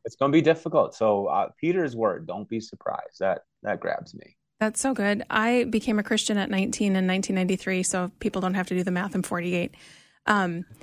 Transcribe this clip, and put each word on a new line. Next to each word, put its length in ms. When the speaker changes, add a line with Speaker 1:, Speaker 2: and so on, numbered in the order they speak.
Speaker 1:
it's 120
gonna 160
be 80
difficult. 540
So, 320
uh, 220
Peter's 360
word, 320
"Don't 200
be 120
surprised," 600
that, 220
that 160
grabs 340
me. 220
Speaker 2:
That's 200
so 140
good. 360
I 340
became 340
a 60
Christian 340
at 120
nineteen 440
in 140
nineteen 260
ninety-three, 480
so 280
people 200
don't 140
have 140
to 80
do 80
the 80
math. 240
I'm 60
forty-eight. 520
Um, 380